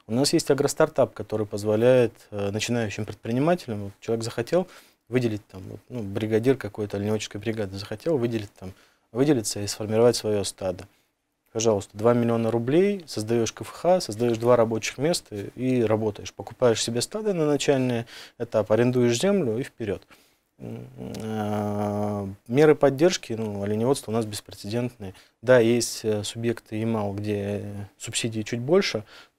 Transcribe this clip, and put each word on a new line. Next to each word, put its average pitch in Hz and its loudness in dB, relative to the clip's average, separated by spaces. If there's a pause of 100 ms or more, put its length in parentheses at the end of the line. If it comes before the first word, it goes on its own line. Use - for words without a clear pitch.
У 110 -6
нас 139 2
есть 156 2
агростартап, 139 2
который 107 -4
позволяет, 110 4 (200)
э, 101 -4
начинающим 110 -4
предпринимателям, 120 -2
вот 98 -12
человек 113 -4
захотел 120 -2 (420)
выделить, 113 0
там, 95 -16
вот, 107 -14 (100)
ну, 123 -8
бригадир 110 0
какой-то 101 -6
оленеводческой 104 -4
бригады 101 -6
захотел 113 -4
выделить, 117 -2
там, 95 -14 (380)
выделиться 120 0
и 101 -4
сформировать 113 4
свое 104 0
стадо. 92 -6 (720)
Пожалуйста, 107 0
два 117 4
миллиона 117 2
рублей, 160 2
создаешь 113 -2
К - -12
Ф 107 -12
Х, 180 2
создаешь 117 -2
два 120 6
рабочих 113 0
места 156 -2 (200)
и 127 0
работаешь. 107 0
Покупаешь - 0
себе 117 -2
стадо 214 -4
на 156 0
начальный 131 2 (320)
этап, 110 0
арендуешь 120 4
землю 180 2
и 135 -4
вперед. 101 -8 (560)
М, 120 -12 (360)
а, 104 -2 (180)
меры 147 6
поддержки, 143 2
ну, 104 -4
оленеводство 110 0
у - -4
нас 113 -2
беспрецедентные. 104 -8 (260)
Да, 127 8
есть, 117 2
э, 104 0
субъекты 113 -6
ямал, 107 -2
где 101 -4 (320)
субсидии 110 -6
чуть 120 -6
больше, 139 0 (360)